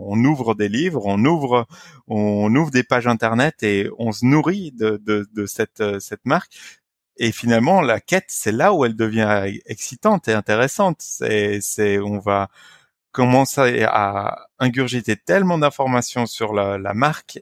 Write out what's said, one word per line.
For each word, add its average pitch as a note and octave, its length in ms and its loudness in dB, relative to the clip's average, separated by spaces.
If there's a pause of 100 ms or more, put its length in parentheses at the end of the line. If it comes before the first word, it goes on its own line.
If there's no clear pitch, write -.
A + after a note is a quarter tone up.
on A2 180 0
ouvre C3 280 0
des G#2 160 -2
livres, C#3 360 -2
on G2+ 200 2
ouvre, C3 400 2 (420)
on G#2 480 0
ouvre D#3+ 140 2
des B2+ 140 2
pages B2 240 0
internet A#2 560 0
et G2+ 340 0
on A2+ 140 -4
se G#2+ 140 -2
nourrit D#3 480 2
de, G#2+ 300 -2
de, G#2 300 -2
de G#2 140 -6
cette, - 340 -6
euh, G2+ 180 -2
cette - 260 -14
marque. D3+ 300 -2 (600)
Et A2+ 140 0
finalement, A#2+ 500 2
la A#2 200 0
quête, - 260 -2
c'est - 240 -4
là D#3+ 220 2
où C#3+ 120 2
elle A2+ 100 -2
devient G#2+ 540 0 (160)
excitante F3+ 640 -2
et A2+ 60 4
intéressante. G#2+ 640 0
C'est, G#2 640 -2
c'est, G2+ 360 0
on G#2 220 -4
va G2 300 -2 (640)
commencer B2+ 720 2
à G2+ 600 -2 (120)
ingurgiter B2 560 0
tellement F3+ 420 0
d'informations B2+ 680 0
sur G#2+ 260 -4
la, G2+ 260 0
la G2 160 -6
marque C#3+ 480 -4